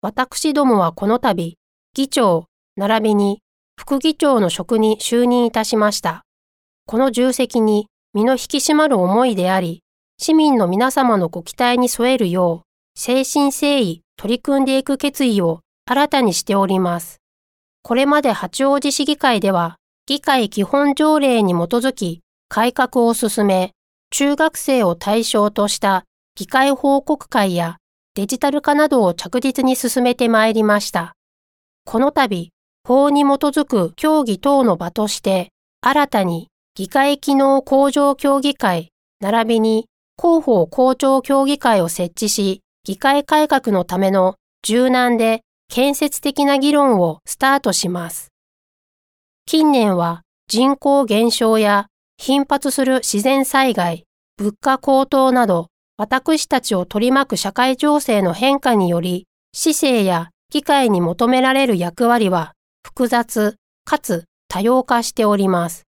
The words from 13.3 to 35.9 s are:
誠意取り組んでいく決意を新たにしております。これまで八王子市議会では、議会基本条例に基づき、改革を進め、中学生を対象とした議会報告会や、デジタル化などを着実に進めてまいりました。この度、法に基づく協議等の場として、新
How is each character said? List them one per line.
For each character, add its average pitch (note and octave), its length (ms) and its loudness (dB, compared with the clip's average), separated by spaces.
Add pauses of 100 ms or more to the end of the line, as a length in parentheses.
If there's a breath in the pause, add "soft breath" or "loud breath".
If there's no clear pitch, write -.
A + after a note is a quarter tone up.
誠 C#4 180 -2
意 A#3 360 0 (140)
取 A3 200 -4
り A#3+ 40 -8
組 C#4 220 0
ん C4 40 2
で C4+ 120 0
い C4 60 -2
く C4+ 140 -4
決 C#4 280 -2
意 G#3 160 2
を E3 180 -2 (260)
新 C#4 220 0
た C#4+ 140 0
に G#3 120 2
し - 100 -4
て G3+ 120 -2
お G3 100 2
り F#3+ 140 0
ま F3 200 -2
す。 - 180 -18 (680)
こ A#3 120 -2
れ C4+ 100 2
ま D4 160 2
で C4+ 100 0
八 F#3+ 320 -6
王 C#4 160 2
子 C#4 120 -2
市 C#4 140 -2
議 D4 120 -2
会 A#3+ 220 0
で G3 120 0
は、 E3+ 240 -2 (320)
議 C#4+ 140 -6
会 B3+ 280 0
基 G3+ 140 -4
本 C#4+ 320 0
条 D#4 240 2
例 B3 240 2
に F3+ 100 0
基 - 20 -2
づ A#3 360 -2
き、 E3+ 300 -8 (260)
改 A#3+ 260 -2
革 B3+ 320 0
を A#3 80 2
進 G#3+ 320 -2
め、 F#3 260 0 (400)
中 C#4+ 240 0
学 D#4 220 -2
生 B3+ 260 0
を E3+ 120 2
対 G#3+ 280 -2
象 G#3 280 0
と G#3 160 -2
し - 120 -6
た G3 240 0 (320)
議 - 120 -12
会 C4+ 240 2
報 C#4 300 0
告 D4 260 -4
会 G3 280 0
や、 E3+ 220 -4 (360)
デ G3+ 120 -4
ジ B3 140 -6
タ C#4+ 100 0
ル C#4+ 120 -2
化 D4 140 2
な D4+ 120 2
ど B3+ 160 2
を F3 100 2
着 - 280 -6
実 C4 240 -2
に B3+ 100 2
進 B3 280 -2
め B3 120 2
て A#3+ 140 0
ま A3 180 4
い A3+ 60 0
り A3 100 2
ま G#3 160 2
し - 120 -8
た。 E3+ 220 -6 (680)
こ - 160 -4
の C#4 120 2
度、 G#3 400 -2 (360)
法 C#4 220 4
に C#4+ 140 2
基 - 20 2
づ C#4 400 0
く F3 300 -2
協 D#4 280 0
議 G3+ 160 -4
等 C#4 240 2
の F#3+ 140 2
場 F3 140 -8
と G#3+ 160 -4
し - 140 -8
て、 F#3 280 -2 (320)
新 C#4+ 260 2